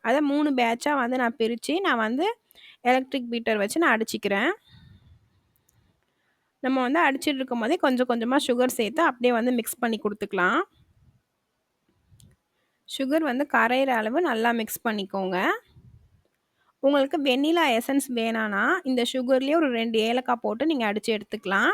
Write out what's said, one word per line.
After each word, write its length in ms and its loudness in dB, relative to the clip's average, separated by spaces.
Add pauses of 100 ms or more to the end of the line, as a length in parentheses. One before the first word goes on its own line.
அதை 220 2
மூணு 300 2
பேட்சா 420 0
வந்து 220 0
நான் 220 -2
பிரிச்சு 420 -2
நான் 220 0
வந்து 240 0 (580)
எலக்ட்ரிக் 460 0
பீட்டர் 320 -2
வச்சு 180 -2
நான் 140 4
அடிச்சுக்கிறேன். 560 -2 (2000)
நம்ம 180 0
வந்து 200 0
அடிச்சிட்டு 380 0
இருக்கும்போதே 400 -2
கொஞ்சம் 320 2
கொஞ்சமா 300 2
சுகர் 360 0
சேர்த்து 280 -2
அப்படியே 300 2
வந்து 180 0
மிக்ஸ் 280 -4
பண்ணி 180 -2
கொடுத்துக்கலாம். 600 0 (2250)
சுகர் 360 -2
வந்து 240 -2
கரையிற 440 2
அளவு 300 0
நல்லா 300 2
மிக்ஸ் 320 -4
பண்ணிக்கோங்க. 520 -2 (1500)
உங்களுக்கு 380 2
வெண்ணிலா 500 2
எசன்ஸ் 420 0
வேணான்னா 520 -2 (200)
இந்த 200 0
சுகர்லயே 520 0
ஒரு 140 2
ரெண்டு 300 -2
ஏலக்காய் 420 -2
போட்டு 240 -4
நீங்க 200 0
அடிச்சு 260 -2
எடுத்துக்கலாம். 600 -2